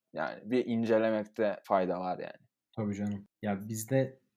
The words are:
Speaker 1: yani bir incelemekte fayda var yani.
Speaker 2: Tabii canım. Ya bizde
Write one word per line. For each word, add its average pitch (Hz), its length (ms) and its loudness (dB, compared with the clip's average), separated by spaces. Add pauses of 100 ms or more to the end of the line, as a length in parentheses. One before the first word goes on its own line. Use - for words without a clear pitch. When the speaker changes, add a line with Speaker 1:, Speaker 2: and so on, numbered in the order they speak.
(140)
Speaker 1:
yani 65 320 -4
bir 123 200 2
incelemekte 110 1000 2
fayda 92 360 2
var 90 200 -4
yani. - 280 -12 (280)
Speaker 2:
Tabii 104 200 -2
canım. 101 320 -4 (140)
Ya 104 280 -4
bizde 131 500 0 (180)